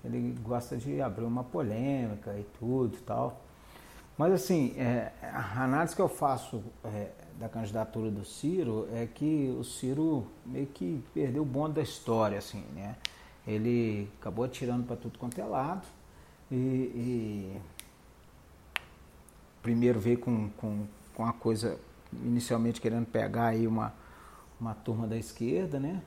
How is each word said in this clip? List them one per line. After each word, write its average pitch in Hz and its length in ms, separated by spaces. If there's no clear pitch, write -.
ele 120 400
gosta 120 320
de 143 260
abrir 113 220
uma 120 220
polêmica 113 920
e 104 80
tudo 123 380
e - 40
tal. 120 400
Mas, 165 140
assim, 175 460
é, 120 340
a 120 400
análise 151 300
que - 80
eu 180 60
faço, 127 560
é, 104 240
da 110 120
candidatura 110 600
do 101 140
Ciro 139 680
é 117 120
que 143 540
o - 20
Ciro 135 640
meio 131 220
que 160 360
perdeu 143 280
o 151 40
bonde 143 280
da 151 80
história, 110 560
assim, 101 260
né? 101 220
Ele 107 640
acabou 110 240
atirando 123 400
pra 123 100
tudo - 240
quanto 120 220
é - 20
lado 180 420
e, 135 60
e 120 1040
primeiro 120 380
veio 120 180
com, 110 340
com, 104 340
com 113 120
a 113 80
coisa, 110 440
inicialmente 120 680
querendo 117 280
pegar 113 400
aí 113 200
uma, 110 260
uma 113 160
turma 113 320
da 110 120
esquerda, 143 600
né? 156 300